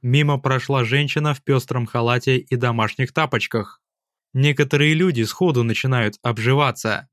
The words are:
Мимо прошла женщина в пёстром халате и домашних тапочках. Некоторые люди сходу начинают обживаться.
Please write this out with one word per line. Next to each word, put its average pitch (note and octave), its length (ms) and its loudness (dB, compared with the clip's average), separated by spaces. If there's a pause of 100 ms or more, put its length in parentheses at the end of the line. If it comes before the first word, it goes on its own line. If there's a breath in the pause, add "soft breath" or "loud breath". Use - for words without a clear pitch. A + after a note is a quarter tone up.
Мимо C#3+ 360 2
прошла C3+ 460 0
женщина C#3+ 500 0
в - 80 -12
пёстром B2+ 440 -2
халате B2 520 0
и B2+ 180 -4
домашних A#2+ 560 -2
тапочках. A#2+ 680 -4 (540)
Некоторые C#3+ 600 2
люди D#3+ 280 0
сходу B2 420 0
начинают A#2 580 0
обживаться. A#2+ 920 -2